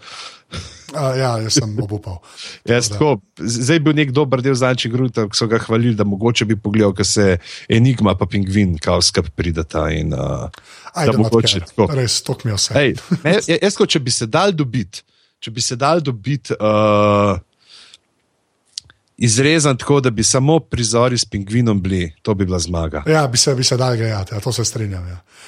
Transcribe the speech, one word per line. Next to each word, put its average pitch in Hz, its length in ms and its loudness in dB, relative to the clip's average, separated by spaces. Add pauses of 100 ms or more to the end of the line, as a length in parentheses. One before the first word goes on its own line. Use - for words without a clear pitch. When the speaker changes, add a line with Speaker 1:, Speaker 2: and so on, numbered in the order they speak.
(880)
Speaker 1:
A, 147 240 -4
ja, 131 240 0
jaz 110 160 -4
sem 107 220 -2
obupal. 104 440 -6 (240)
Speaker 2:
<laughs> - 220 -18
Jaz 117 240 2
Speaker 1:
Tako 127 260 2
da. 98 60 -6
Speaker 2:
tako, - 260 -10
z-, 120 140 -2
zdaj 135 140 4
je 170 40 4
bil 147 160 2
nek 147 160 2
dober 131 300 2
del 139 120 2
zadnjič 127 340 0
Gruta, 120 360 -2
ko 101 100 -6
so 117 140 0
ga 110 100 2
hvalili, 113 380 0
da 104 80 2
mogoče 104 420 0
bi 107 100 0
pogledal, 104 360 2
ko 98 120 0
se 98 340 2 (280)
Enigma 117 480 4
pa 92 120 -2
Pingvin 95 500 0
kao 87 240 0
skup 80 320 0
prideta 80 580 -4
in, 80 220 -2
eh, 69 400 -6 (400)
Speaker 1:
I 156 160 -2
Speaker 2:
da 113 40 2
Speaker 1:
do 104 60 0
not 107 60 4
Speaker 2:
mogoče 113 320 2
Speaker 1:
care. 87 100 -6
Speaker 2:
tako. 101 280 0
Speaker 1:
Res, 127 260 -2
toliko - 240 -8
mi 117 80 -2
je 101 40 -2
vse. - 200 -2
Speaker 2:
Ej, 135 180 2 (280)
ne, 180 240 2
ja, 165 120 0
jaz 196 160 0
tako, 190 140 2
če 165 140 0
bi 120 100 -4
se 117 160 -4
dal 175 240 2
dobit, 123 500 -4 (420)
če - 60 -12
bi 110 120 -8
se - 140 -4
dal 151 260 2
dobit, 127 500 -4
eh, 104 840 4 (1900)
izrezan 139 540 2
tako, 143 220 2
da 131 100 2
bi 110 120 -2
samo 143 380 2
prizori 120 560 0
s - 100 0
pingvinom 104 540 0
bili, 92 400 -2
to 110 140 0
bi 98 100 -2
bila 90 160 -2
zmaga. 82 460 -4
Speaker 1:
Ja, 156 180 4
bi 123 140 -2
se, 143 160 2
bi 123 100 -2
se 123 140 0
dal 127 180 0
gledati, 110 400 -4
ja, 104 40 -6
to 127 120 -4
se 113 120 -2
strinjam, 101 420 -6
ja. 90 140 -12 (280)